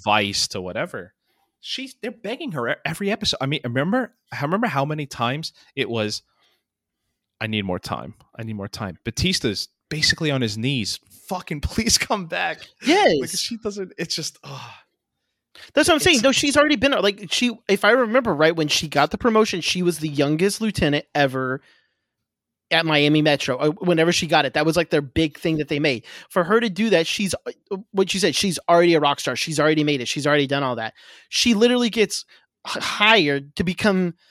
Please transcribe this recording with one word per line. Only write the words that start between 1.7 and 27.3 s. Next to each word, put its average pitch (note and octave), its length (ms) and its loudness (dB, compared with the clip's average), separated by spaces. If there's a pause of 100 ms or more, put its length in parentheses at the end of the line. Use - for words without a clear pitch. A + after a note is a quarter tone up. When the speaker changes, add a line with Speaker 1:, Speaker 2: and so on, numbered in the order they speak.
Speaker 1:
they're A#3+ 100 -10
begging D#4 420 -10
her B2 160 -4
e-, D3 60 -2 (100)
every G3 260 -4
episode. - 280 -2
I C3 60 -4
mean, C#3 180 -2
remember, D#3 520 -2 (160)
I A#2 100 -8
remember F3+ 260 -2
how C#3 160 0
many D3+ 220 -4
times C3 480 -6 (220)
it B2+ 140 -4
was, A2 340 -4 (1160)
"I A2 80 -6
need A2 180 -2
more F2+ 140 -2
time. D2+ 360 -10 (220)
I A#2 60 -10
need A2 120 -10
more G2+ 120 -8
time." G2 380 -10
Batista's C#3 640 -2 (200)
basically D#3 420 0
on C3+ 100 0
his G#2+ 160 -2
knees. A#2+ 420 -4 (280)
"Fucking E3 340 -8
<laughs> - 0 -
please - 380 0
come G3+ 260 -4
back." F3 360 -6 (220)
Speaker 2:
Yes. D4 360 4
Speaker 1:
Like, B2 100 -6
she - 280 -6
doesn't, G3+ 400 -10
it's D#3+ 180 -6
just, - 280 -8
ugh. B2+ 280 -14 (1000)
Speaker 2:
That's D4 140 4
what F4 80 6
I'm D4 40 2
saying. E4+ 180 4
Speaker 3:
It's G#3 60 -2
Speaker 2:
No, C4+ 80 6
she's C#4+ 260 2
already D4+ 180 4
been, C4+ 160 2
like, G3+ 400 0
she, A#3+ 200 2 (160)
if - 180 2
I G#3 60 6
remember A#3 420 4
right, D#3 220 4
when D#3 120 0
she D3 200 -2
got C#3+ 240 2
the G#3+ 60 -6
promotion, A3 440 2
she F3+ 220 -2
was E3+ 160 0
the D3+ 100 -4
youngest D3+ 520 0
lieutenant D#3 520 0
ever C3 480 0 (1120)
at E3 140 2
Miami D3+ 360 4
Metro, C#3+ 360 0
uh, D3+ 140 0
whenever E3+ 420 2
she E3 140 -2
got D3+ 180 4
it. B2+ 80 -6
That D3+ 120 2
was, D#3+ 120 2
like, E3+ 140 0
their D3+ 100 4
big D3 360 -2
thing D#3+ 200 -2
that D3 100 -4
they D3 120 -2
made. C#3 260 -2 (240)
For F3+ 160 0
her G#3 140 4
to A#3 100 0
do G3+ 220 0
that, E3 140 4
she's, - 300 -2 (100)